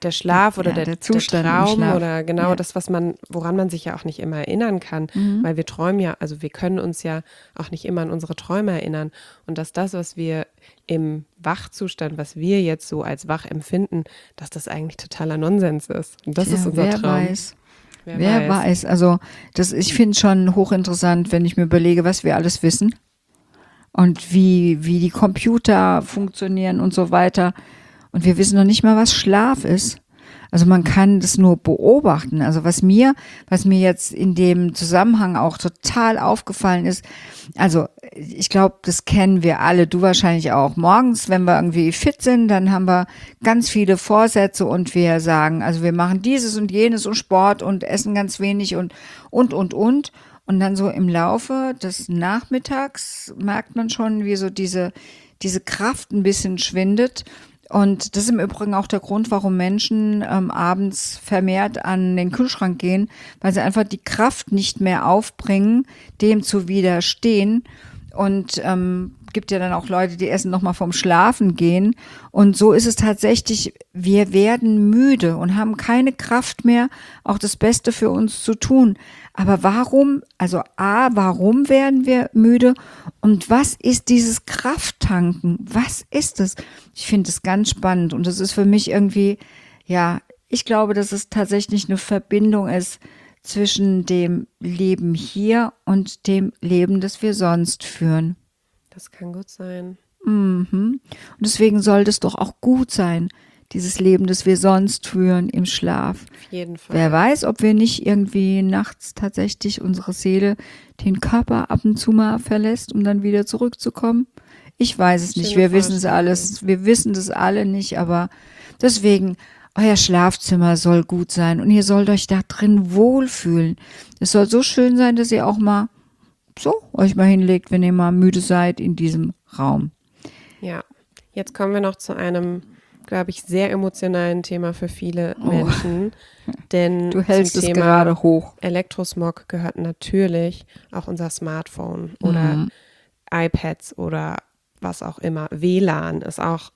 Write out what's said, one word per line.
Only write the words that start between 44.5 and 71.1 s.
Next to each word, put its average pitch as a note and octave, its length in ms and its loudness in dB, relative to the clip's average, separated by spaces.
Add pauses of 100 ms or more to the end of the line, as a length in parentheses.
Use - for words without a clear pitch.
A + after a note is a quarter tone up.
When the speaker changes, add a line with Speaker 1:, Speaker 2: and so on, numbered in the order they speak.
Speaker 2:
und E3 300 -2
wir E3+ 240 2
sagen, D#3+ 460 0
also E3 180 -2
wir E3+ 100 0
machen F3+ 300 -2
dieses A#3 340 -2
und G#3+ 140 -4
jenes G#3+ 360 0
und G#3+ 100 -4
Sport G3 480 0
und F#3+ 180 -2
essen G#3 320 -4
ganz G3+ 240 -4
wenig G3+ 380 -4
und, F3 180 -6 (360)
und, B3 220 2
und, F3+ 220 -4
und. B3+ 380 0 (340)
Und F#3+ 140 0
dann G3 160 0
so G3 120 -2
im F#3 200 -2
Laufe A#3 720 -2
des - 260 -10
Nachmittags B3 1300 -6
merkt G3+ 400 -6
man A3+ 140 -4
schon, A3 340 -4
wie G3+ 120 -2
so F#3+ 140 -4
diese, F#3 420 -4 (500)
diese F#3+ 180 -4
Kraft - 520 -6
ein G3+ 100 0
bisschen F#3+ 360 -2
schwindet. G3+ 640 -2 (460)
Und G3 440 0
das G3+ 100 -2
ist A#3 60 -2
im A3+ 100 0
Übrigen G3+ 340 -4
auch G3 120 -2
der G3+ 140 -4
Grund, A3 300 -4
warum G3 260 0
Menschen, G#3 720 0
ähm, F#3+ 220 0
abends F#3+ 680 -4
vermehrt F#3+ 680 -2
an F#3 320 -2
den F3+ 140 -2
Kühlschrank G3 480 -4
gehen, F#3 300 -2 (320)
weil F#3+ 140 0
sie F#3 80 0
einfach G3+ 220 0
die G3+ 140 -8
Kraft - 540 -2
nicht G3 280 -2
mehr F#3 280 0
aufbringen, G#3 760 0 (340)
dem G#3+ 220 4
zu F#3+ 260 -2
widerstehen. G3 960 0 (500)
Und, G3 480 -2
ähm, F3+ 540 -2 (160)
gibt - 180 -6
ja G3 80 0
dann F3+ 140 -2
auch E3+ 160 -4
Leute, F3+ 280 -2
die F#3 120 -4
essen F#3 240 -2
noch F#3 100 -2
mal F3+ 120 -2
vorm F3+ 180 -4
Schlafen F#3 640 2